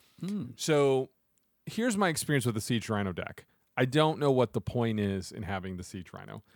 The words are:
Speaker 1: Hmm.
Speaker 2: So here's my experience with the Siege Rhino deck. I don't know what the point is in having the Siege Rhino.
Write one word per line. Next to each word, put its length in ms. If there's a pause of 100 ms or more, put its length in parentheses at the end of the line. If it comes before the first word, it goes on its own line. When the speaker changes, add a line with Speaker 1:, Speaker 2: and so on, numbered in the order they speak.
(200)
Speaker 1:
Hmm. 260 (100)
Speaker 2:
So 540 (560)
here's 320
my 120
experience 360
with 100
the 60
Siege 280
Rhino 220
deck. 340 (320)
I 80
don't 340
know 120
what 220
the 80
point 380
is 320
in 120
having 340
the 60
Siege 300
Rhino. 300 (120)